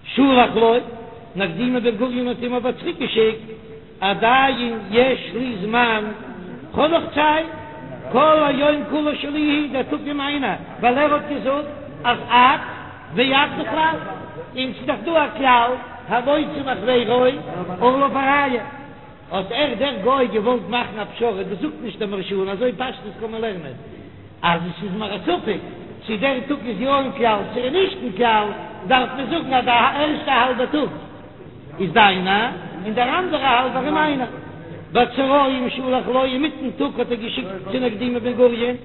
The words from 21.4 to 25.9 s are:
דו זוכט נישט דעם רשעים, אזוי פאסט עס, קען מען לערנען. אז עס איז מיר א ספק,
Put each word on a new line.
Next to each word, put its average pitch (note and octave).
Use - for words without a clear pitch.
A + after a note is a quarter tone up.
דו G#3
זוכט D4+
נישט A3
דעם G3+
רשעים, F#3+
אזוי A3+
פאסט B3
עס, G3+
קען A3
מען A3+
לערנען. E3
אז E3+
עס F3
איז G3
מיר G#3
א -
ספק, B3+